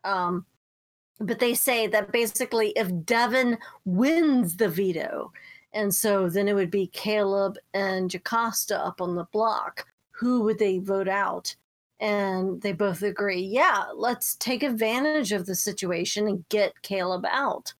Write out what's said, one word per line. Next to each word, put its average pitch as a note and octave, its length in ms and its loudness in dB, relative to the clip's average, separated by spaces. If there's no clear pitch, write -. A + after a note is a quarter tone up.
Um, F3+ 420 -2
but A3 200 -2
they A#3+ 140 2
say A#3+ 340 2
that G#3+ 240 2
basically A3+ 640 0
if G#3+ 120 0
Devin A#3+ 540 2
wins B3 720 4
the G#3+ 120 2
veto, F3 640 -2
and G#3 220 0
so G3 340 2
then G3+ 200 2
it G#3 60 2
would F#3+ 160 2
be G3 180 2
Caleb G3 720 0
and F#3+ 380 -2
Jocasta A3+ 720 -2
up F3+ 160 -6
on F3+ 160 -2
the F3 80 -4
block, - 600 -2
who B3 300 0
would G#3+ 160 2
they G3 200 2
vote F#3+ 300 -2
out? F#3+ 460 -2
And F#3+ 600 0
they G3+ 100 -2
both F3+ 300 -2
agree, G3 380 -2
"Yeah, G#3+ 440 2
let's - 420 -2
take B3+ 260 -2
advantage B3+ 720 0
of F#3 140 -2
the F#3+ 100 -4
situation G3 720 -2
and F#3+ 200 -4
get G#3 340 0
Caleb F#3 460 -2
out - 520 -2